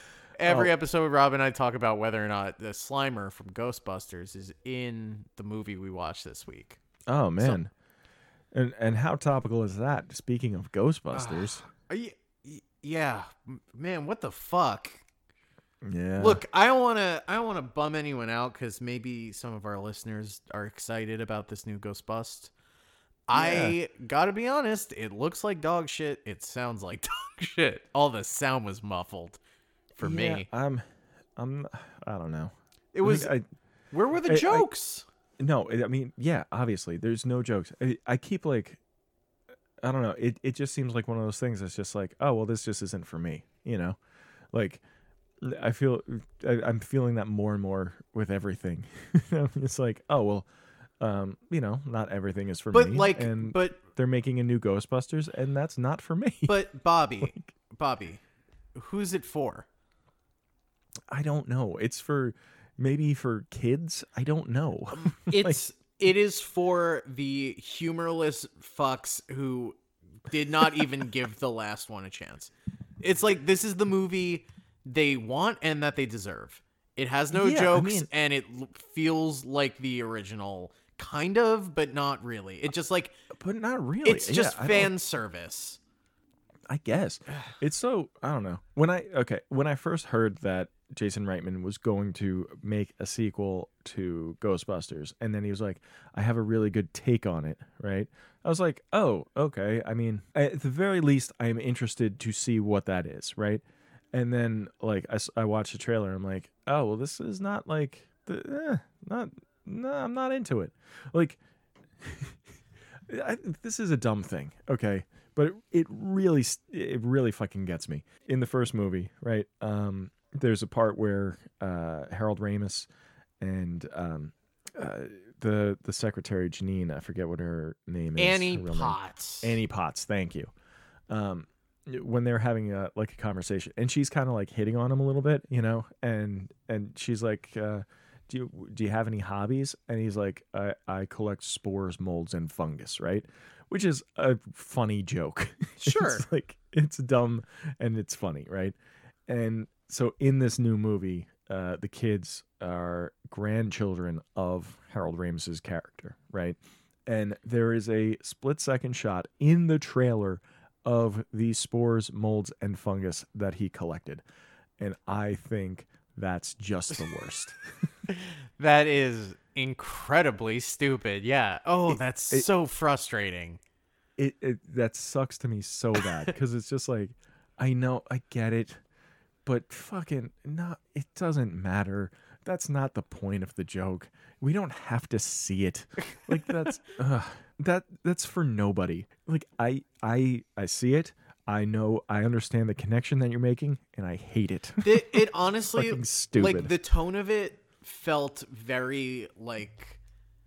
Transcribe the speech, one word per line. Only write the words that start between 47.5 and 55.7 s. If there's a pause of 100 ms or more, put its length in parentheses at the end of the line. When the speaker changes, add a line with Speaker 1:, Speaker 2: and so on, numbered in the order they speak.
Speaker 2:
and
more (200)
with
everything. (300)
<laughs> (240)
It's
like,
"Oh,
well, (560)
um, (120)
you
know,
not
everything
is
for
Speaker 1:
But,
Speaker 2:
me,"
Speaker 1:
like,
Speaker 2:
and
Speaker 1:
but (160)
Speaker 2:
they're
making
a
new
Ghostbusters,
and
that's